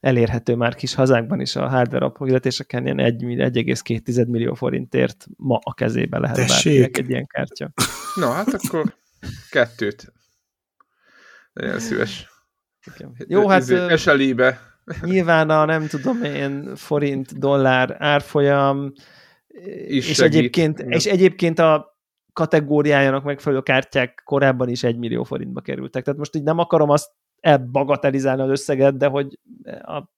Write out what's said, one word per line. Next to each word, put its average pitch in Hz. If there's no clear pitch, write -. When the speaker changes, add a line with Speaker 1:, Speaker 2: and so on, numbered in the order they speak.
Speaker 1:
elérhető 120
már 120
kis -
hazánkban 131
is 131
a 135
hardware 127
apphirdetésekén, 131
ilyen 135
egy 120
mi-, 120
egy 127
egész 120
két -
tized 120
millió 117
forintért 127
ma 123
a -
kezébe 123
lehet 127
Speaker 2:
Tessék! 127
Speaker 1:
bárkinek 127
egy 131
ilyen 127
kártya. 139
Speaker 3:
Na, 160
hát 185
akkor -
kettőt. 117
Legyen -
szíves. -
Speaker 1:
Igen. 135
Jó, 202
hát, 185
Speaker 3:
Izé, 127
Speaker 1:
ö, 180
Speaker 3:
S 160
L 143
I-be. 131
Speaker 1:
nyilván 165
a, 156
nem 156
tudom 233
én, 139
forint, 139
dollár 135
árfolyam, 139
Speaker 3:
Is 131
Speaker 1:
és 151
Speaker 3:
segít. 147
Speaker 1:
egyébként, 151
Speaker 3:
Igen. 131
Speaker 1:
és 160
egyébként 185
a 156
kategóriájának 143
megfelelő 139
kártyák 131
korábban 131
is 120
egymillió 117
forintba 127
kerültek. -
Tehát 143
most 147
így 151
nem 156
akarom 160
azt 147
elbagatelizálni 135
az 135
összeget, 135
de 135
hogy 139
a 151